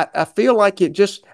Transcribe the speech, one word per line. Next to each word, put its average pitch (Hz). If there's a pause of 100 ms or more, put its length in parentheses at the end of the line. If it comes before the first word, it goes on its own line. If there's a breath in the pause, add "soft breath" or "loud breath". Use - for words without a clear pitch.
I, -
I 160
feel 240
like 202
it 170
just, -